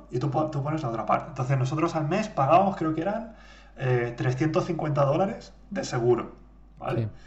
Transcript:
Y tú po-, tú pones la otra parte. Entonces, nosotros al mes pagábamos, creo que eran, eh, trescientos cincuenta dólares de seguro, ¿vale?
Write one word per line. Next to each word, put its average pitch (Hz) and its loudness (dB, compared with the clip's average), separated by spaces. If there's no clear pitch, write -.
Y - -4
tú 135 -2
po-, 156 0
tú 139 -4
pones 151 -4
la 123 -4
otra 110 -4
parte. - 0
Entonces, 131 -2
nosotros 160 0
al 156 -2
mes 214 0
pagábamos, 175 4
creo 160 0
que 160 -2
eran, 220 -4
eh, 123 0
trescientos 156 0
cincuenta 151 0
dólares 185 0
de - -4
seguro, 120 2
¿vale? 120 -2